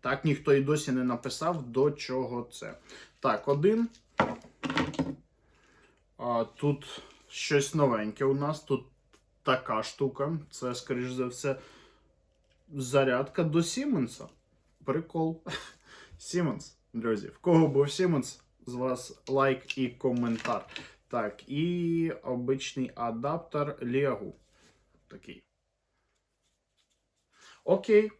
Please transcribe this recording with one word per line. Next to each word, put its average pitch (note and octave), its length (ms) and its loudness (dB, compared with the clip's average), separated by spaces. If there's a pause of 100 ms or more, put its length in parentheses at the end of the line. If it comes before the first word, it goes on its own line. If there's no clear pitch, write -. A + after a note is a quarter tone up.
Так, C3+ 240 -2
ніхто D3 300 4
і C#3 60 6
досі C#3 320 0
не B2+ 120 0
написав, C3+ 580 -2
до B2+ 280 2
чого B2+ 600 -6
це. - 260 -12 (420)
Так, A2 280 0
один. G3+ 400 4 (2250)
А, A#2 260 0
тут - 580 -4 (260)
щось - 460 0
новеньке A#2 500 0
у C3+ 100 4
нас. D3 260 -2
Тут - 240 -4 (580)
така B2+ 400 0
штука. C#3 560 -2 (120)
Це, B2+ 240 -6
скоріш B2+ 380 -4
за B2+ 140 -4
все, C3 300 -4 (1160)
зарядка C3+ 680 2
до D#3+ 180 2
Сіменса. G3+ 680 -2 (560)
Прикол. E3 580 -2 (380)
<laughs> - 380 -20
Сіменс, - 580 -4 (160)
друзі. A2 360 -2
В - 100 -20
кого E3 300 6
був C#3 220 4
Сіменс, E3+ 500 0 (260)
з B2 80 -12
вас B2+ 440 -4 (100)
лайк C3+ 500 2
і B2+ 100 0
коментар. A#2+ 800 -2 (420)
Так, G#2+ 400 -6
і E3 640 0 (120)
обичний B2+ 720 -2
адаптер C3 880 -4
Lego. B2 500 0 (760)
Такий. - 340 -18 (2250)
Окей. G#3 560 6